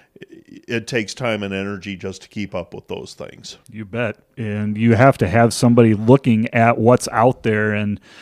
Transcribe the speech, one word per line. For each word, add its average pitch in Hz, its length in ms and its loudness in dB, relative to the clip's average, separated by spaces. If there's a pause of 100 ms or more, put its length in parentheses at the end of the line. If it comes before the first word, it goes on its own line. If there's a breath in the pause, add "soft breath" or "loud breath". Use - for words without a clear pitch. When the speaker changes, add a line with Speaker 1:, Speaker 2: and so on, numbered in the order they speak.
(680 soft breath)
Speaker 1:
it 113 180 -6
takes 113 260 -6
time 110 300 -6
and 98 100 -8
energy 98 440 -8
just 95 260 -12
to - 60 -20
keep 104 260 -10
up 87 180 -10
with 98 140 -18
those - 280 -12
things. - 440 -20 (100)
Speaker 2:
You 107 160 -16
bet. 107 320 -6 (220)
And 104 400 -6
you 113 160 4
have 131 240 6
to 107 80 0
have 113 260 2
somebody 120 420 4
looking 113 600 2
at 117 240 2
what's 117 300 2
out 117 340 0
there 107 320 -2
and, 104 260 -4 (220 loud breath)